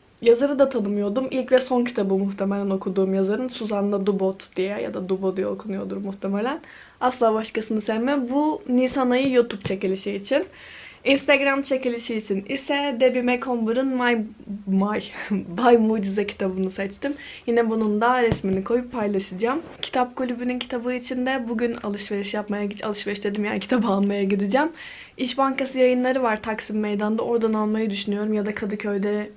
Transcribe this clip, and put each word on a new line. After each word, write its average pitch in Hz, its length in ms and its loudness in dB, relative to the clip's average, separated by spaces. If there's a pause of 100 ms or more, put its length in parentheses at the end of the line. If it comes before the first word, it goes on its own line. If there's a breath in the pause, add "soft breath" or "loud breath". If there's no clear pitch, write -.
(220)
Yazarı 247 360 6
da 269 100 6
tanımıyordum. 202 640 0
İlk 262 220 -2
ve 254 60 8
son 254 260 2
kitabı 196 300 0
muhtemelen 196 560 -2
okuduğum 190 440 0
yazarın, 208 340 0
Susanna 202 580 -2
Dubot 190 500 0
diye 196 240 -2
ya 208 140 -6
da 185 140 -6
Dubo 190 280 -2
diye 190 100 0
okunuyordur 196 500 -6
muhtemelen. 202 640 -4 (400 loud breath)
Asla 247 340 2
başkasını 220 460 -2
sevme. 240 500 0
Bu 294 380 0
Nisan 254 420 2
ayı 262 220 2
YouTube 240 300 2
çekilişi 190 520 -2
için. 262 300 0 (600 loud breath)
Instagram 277 580 4
çekilişi 247 540 -2
için 196 320 -2
ise 285 520 -2
Debbie 254 220 4
Macomber'ın 247 680 0
My, 240 380 2 (400)
My, 196 360 2 (280 loud breath)
<laughs> 196 140 -2 (140)
Bay 240 180 8
Mucize 208 500 2
kitabını 190 440 -2
seçtim. 196 440 -6 (320 loud breath)
Yine 233 240 2
bunun 214 300 0
da 247 220 4
resmini 190 420 0
koyup 247 280 -2
paylaşacağım. 208 680 -2 (200)
Kitap 247 340 -2
kulübünün 247 420 -2
kitabı 247 340 -4
için 247 340 -4
de 262 220 0
bugün 233 260 0
alışveriş 202 600 -6
yapmaya, 208 340 -2 (140)
alışveriş 208 420 -6
dedim 208 200 -2
yani, 208 160 -2
kitap 233 240 0
almaya 202 400 2
gideceğim. 208 480 2 (440 loud breath)
İş 254 220 -4
Bankası 262 400 0
yayınları 254 440 4
var 214 200 0
Taksim 214 380 -4
Meydan'da. 208 420 0
Oradan 226 300 2
almayı 214 380 0
düşünüyorum 202 420 -2
ya 208 140 0
da 214 80 -4
Kadıköy'de 208 840 -2